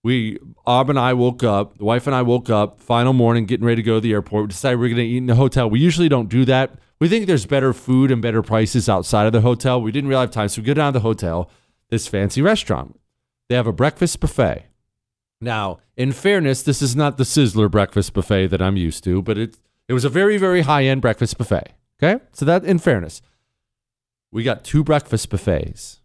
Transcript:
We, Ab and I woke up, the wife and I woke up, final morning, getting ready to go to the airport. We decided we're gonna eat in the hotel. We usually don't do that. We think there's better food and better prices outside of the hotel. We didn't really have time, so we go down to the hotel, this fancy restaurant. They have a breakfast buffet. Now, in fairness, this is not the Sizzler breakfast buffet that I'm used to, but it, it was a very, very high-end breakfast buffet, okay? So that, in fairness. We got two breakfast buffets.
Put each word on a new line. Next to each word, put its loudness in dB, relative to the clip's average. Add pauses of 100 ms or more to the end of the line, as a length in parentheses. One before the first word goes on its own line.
We, -2 (280)
Ab 2
and 0
I 2
woke 0
up, 0
the -12
wife 0
and 0
I 0
woke 0
up, 0
final 0
morning, 2
getting -2
ready 0
to -2
go 2
to 2
the 0
airport. -2
We -6
decided -2
we're 0
gonna 0
eat -2
in -4
the 2
hotel. 2
We 0
usually 2
don't 0
do 2
that. 0 (200)
We 0
think 0
there's 0
better 0
food 2
and 0
better 0
prices 0
outside 2
of 2
the 4
hotel. 0
We -4
didn't -4
really 2
have -2
time, -4
so -6
we -6
go 0
down 0
to 0
the 0
hotel, -4 (380)
this -4
fancy -2
restaurant. -2 (480)
They -2
have 0
a -2
breakfast -2
buffet. -2 (760)
Now, -6 (180)
in 0
fairness, 0
this 0
is 0
not 0
the 0
Sizzler 2
breakfast 0
buffet 0
that -2
I'm 0
used -4
to, 0
but -4
it, -8 (320)
it -2
was 0
a 0
very, 2
very 2
high-end 2
breakfast -2
buffet, -4 (300)
okay? 2 (100)
So -6
that, 2
in 2
fairness. -2 (1080)
We -6
got -2
two 0
breakfast -2
buffets. -4